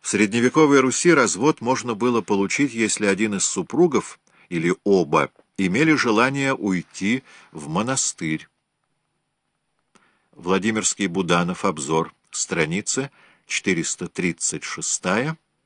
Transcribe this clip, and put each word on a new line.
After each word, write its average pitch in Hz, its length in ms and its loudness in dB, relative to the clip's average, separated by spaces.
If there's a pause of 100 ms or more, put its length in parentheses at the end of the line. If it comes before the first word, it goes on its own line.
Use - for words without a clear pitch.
В - 80 -10
средневековой 120 720 4
Руси 131 320 2
развод 123 480 2
можно 123 340 -2
было 117 260 2
получить, 107 540 0
если 107 320 0
один 101 280 0
из 95 100 -2
супругов 131 760 0 (300)
или 85 340 -2
оба 80 480 2 (260)
имели 117 380 2
желание 131 580 2
уйти 101 720 -2 (300)
в 110 160 -14
монастырь. 92 800 -4 (1800)
Владимирский 98 760 -2
Буданов, 87 580 0
обзор, 80 480 -2 (200)
страницы 90 800 -4 (360)
четыреста 92 600 -4
тридцать - 540 -6
шестая, 113 760 -4 (300)